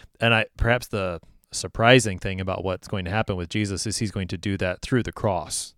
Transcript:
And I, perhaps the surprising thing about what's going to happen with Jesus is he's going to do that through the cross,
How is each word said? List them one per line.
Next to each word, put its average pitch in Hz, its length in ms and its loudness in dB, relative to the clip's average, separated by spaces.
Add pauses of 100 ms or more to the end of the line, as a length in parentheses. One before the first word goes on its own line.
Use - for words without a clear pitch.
(200)
And 117 140 4
I, 110 120 2 (120)
perhaps 120 300 2
the 92 340 -4 (300)
surprising 110 680 4
thing 95 220 -4
about 92 220 -2
what's 92 260 -4
going 95 160 -4
to 85 60 -4
happen 104 260 -2
with 87 120 -4
Jesus 101 380 -2
is 98 100 -4
he's 107 140 -2
going 95 160 -6
to 92 100 -8
do 98 200 -4
that 90 240 -4
through 120 220 2
the - 100 -6
cross, - 640 -4